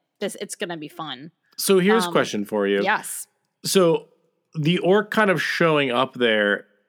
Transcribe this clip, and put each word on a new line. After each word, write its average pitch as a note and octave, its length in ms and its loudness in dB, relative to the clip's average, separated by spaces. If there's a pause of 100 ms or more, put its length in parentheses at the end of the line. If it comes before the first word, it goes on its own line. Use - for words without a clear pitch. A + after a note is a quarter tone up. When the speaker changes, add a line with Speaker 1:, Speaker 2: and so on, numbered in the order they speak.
(200)
Speaker 1:
this, - 200 -8
it's G#3 140 -10
gonna F3 240 -8
be D3+ 100 -12
fun. D3 440 -14 (260)
Speaker 2:
So F#3+ 220 2
here's G3+ 240 4
a F3 60 -2
Speaker 1:
Um, E3+ 40 -4
Speaker 2:
question A2+ 320 -2
for G2+ 220 -2
you. G2+ 160 0
Speaker 1:
Yes. - 420 -4 (400)
Speaker 2:
So E3+ 440 2 (440)
the D#3+ 260 0
orc G3+ 300 2
kind G#3+ 220 2
of D#3 100 -2
showing D3+ 480 0
up B2+ 240 -2
there G#2+ 540 0 (220)